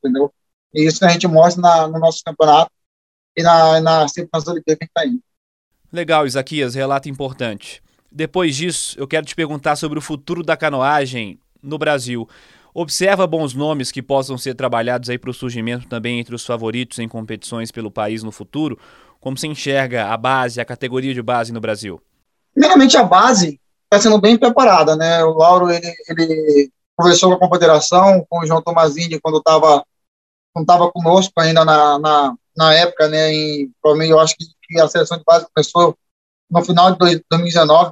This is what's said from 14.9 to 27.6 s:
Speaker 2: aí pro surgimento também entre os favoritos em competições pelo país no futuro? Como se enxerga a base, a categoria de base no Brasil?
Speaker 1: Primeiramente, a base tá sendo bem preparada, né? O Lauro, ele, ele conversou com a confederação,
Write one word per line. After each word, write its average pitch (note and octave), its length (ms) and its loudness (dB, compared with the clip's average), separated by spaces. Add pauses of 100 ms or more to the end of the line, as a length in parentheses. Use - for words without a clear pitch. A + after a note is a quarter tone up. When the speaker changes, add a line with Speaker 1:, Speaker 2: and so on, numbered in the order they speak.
Speaker 2:
aí B2 80 -6
pro B2 160 -12
surgimento A#2+ 560 -10
também A#2+ 280 -8
entre A#2 160 -10
os A#2 120 -12
favoritos A#2 520 -8
em A2+ 120 -10
competições A2+ 640 -12
pelo A2 180 -12
país A2 320 -6
no A2 80 -12
futuro? C#3+ 480 -10 (400)
Como C3+ 180 -10
se D#3+ 100 -10
enxerga C3+ 600 -6
a A2 80 -6
base, B2 460 -4
a A#2 40 -8
categoria C3 480 -8
de B2 80 -10
base A#2 300 -4
no A#2 80 -10
Brasil? G#2+ 420 -8 (520)
Speaker 1:
Primeiramente, C#4+ 420 6
a B3 80 6
base F#3 560 2 (300)
tá G3+ 100 4
sendo G#3+ 180 4
bem G#3+ 200 4
preparada, A3 580 4
né? E3 300 0
O D#3+ 80 2
Lauro, F3 360 4
ele, E3+ 240 -4 (140)
ele D#3 640 0 (240)
conversou F3 360 4
com F3+ 40 2
a F3+ 140 2
confederação, F3 800 4